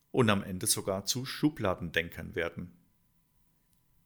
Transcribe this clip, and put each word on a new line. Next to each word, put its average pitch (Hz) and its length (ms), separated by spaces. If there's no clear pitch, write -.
und 117 180
am 98 120
Ende 92 240
sogar 98 380
zu 127 220
Schubladendenkern 87 1080
werden. 85 380